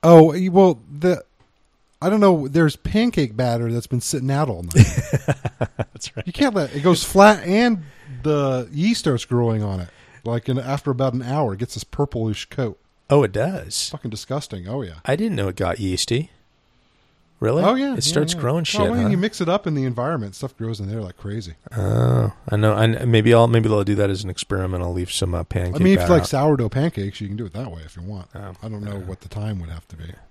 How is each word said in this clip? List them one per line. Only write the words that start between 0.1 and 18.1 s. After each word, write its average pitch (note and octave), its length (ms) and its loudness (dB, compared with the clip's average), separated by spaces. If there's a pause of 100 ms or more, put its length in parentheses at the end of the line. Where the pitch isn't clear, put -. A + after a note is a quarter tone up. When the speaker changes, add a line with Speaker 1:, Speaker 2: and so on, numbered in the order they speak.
Speaker 1:
y-, F#3 180 -2
well, F3+ 300 6 (100)
the, D#3 320 -2 (800)
I F3 80 0
don't G#3 120 2
know. E3+ 260 6
There's D3+ 300 4
pancake G3 580 0
batter A#2 380 0
that's A#2 140 -4
been B2+ 120 0
sitting C3 320 -4
out C#3+ 160 0
all F2 160 -6
night. E2+ 100 -8
Speaker 2:
<laughs> - 920 2 (100)
That's - 380 -10
right. - 100 -10
Speaker 1:
You F3 60 -8
can't C4 240 0
let, D3+ 180 -2
it D3 80 -6
goes E3+ 220 4
flat G3+ 420 6
and G#3 380 2 (400)
the C3+ 480 0
yeast F3+ 300 0
starts C3 240 0
growing A#2 380 0
on G2 180 -4
it. F2 80 -12 (340)
Like, A#2 240 -4
in, B2+ 100 -2
after C3+ 340 -4
about C3 220 -2
an B2+ 80 -4
hour, B2+ 340 -2
it G2 40 -12
gets A#2+ 140 -8
this G#2+ 100 -10
purplish A2+ 640 -4
coat. A2+ 340 -8 (300)
Speaker 2:
Oh, C#3+ 140 4
it G#2 80 0
does? G#2+ 580 -4
Speaker 1:
Fucking B2 220 -10
disgusting. G#2+ 560 -10
Oh, B2+ 140 -8
yeah. F2 140 -12 (100)
Speaker 2:
I C3 100 0
didn't G3+ 200 -4
know G2+ 120 -2
it F2+ 80 -6
got F2 240 -4
yeasty. F#2+ 520 -2 (1080)
Really? C3 240 0
Speaker 1:
Oh, G#3 120 4
yeah. C4+ 200 -2
Speaker 2:
It C3+ 80 -6
starts D3+ 300 0